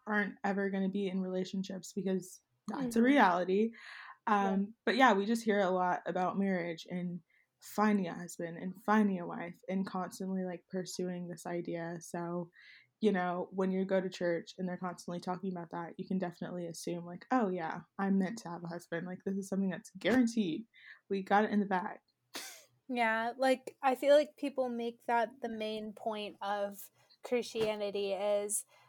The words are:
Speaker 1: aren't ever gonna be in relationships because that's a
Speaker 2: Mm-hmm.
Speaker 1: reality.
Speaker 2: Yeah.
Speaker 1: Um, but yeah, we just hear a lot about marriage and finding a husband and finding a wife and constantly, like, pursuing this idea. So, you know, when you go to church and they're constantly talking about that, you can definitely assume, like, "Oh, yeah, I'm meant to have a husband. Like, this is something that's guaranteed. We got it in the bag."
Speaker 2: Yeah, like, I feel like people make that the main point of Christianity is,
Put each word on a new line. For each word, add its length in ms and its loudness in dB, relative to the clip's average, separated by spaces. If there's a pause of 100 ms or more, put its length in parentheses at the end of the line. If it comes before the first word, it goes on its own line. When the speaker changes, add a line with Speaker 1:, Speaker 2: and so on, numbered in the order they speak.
Speaker 1:
aren't 360 -2
ever 260 0
gonna 200 0
be 200 -2
in 120 -2
relationships 720 -6
because 480 -4 (260)
that's 300 -2
a 40 8
Speaker 2:
Mm-hmm. 20 8
Speaker 1:
reality. 680 6 (680)
Speaker 2:
Yeah. 160 2
Speaker 1:
Um, 180 -2 (100)
but 120 2
yeah, 160 8
we 120 2
just 180 0
hear 180 4
a 100 4
lot 340 2
about 340 0
marriage 500 -2
and 320 -4 (380)
finding 480 2
a 60 -6
husband 440 -10
and 180 -8 (100)
finding 340 4
a 80 -8
wife 280 -8 (140)
and 180 -2
constantly, 580 -4
like, 240 -8
pursuing 580 -6
this 200 -12
idea. 540 -4
So, 500 -6 (500)
you 100 6
know, 400 0
when 200 0
you 140 0
go 160 2
to 80 -2
church 480 -2
and 100 -4
they're 100 -6
constantly 420 -8
talking 320 -6
about 200 -10
that, 260 -8
you 100 0
can 120 2
definitely 480 -2
assume, 380 -6
like, 260 -12
"Oh, 180 4
yeah, 320 -4 (180)
I'm 200 4
meant 200 0
to 100 -12
have 140 -10
a 40 -8
husband. 400 -6
Like, 180 -10
this 120 -2
is 120 -6
something 200 0
that's 300 -8
guaranteed. 680 2 (420)
We 140 -2
got 220 6
it 60 -2
in 80 2
the 80 2
bag." 320 -2 (880)
Speaker 2:
Yeah, 480 0
like, 440 0
I 140 4
feel 200 8
like 220 4
people 320 -2
make 380 -6
that 340 0
the 80 -4
main 440 -6
point 480 -6
of 480 -4 (340)
Christianity 920 -2
is, 520 0 (240)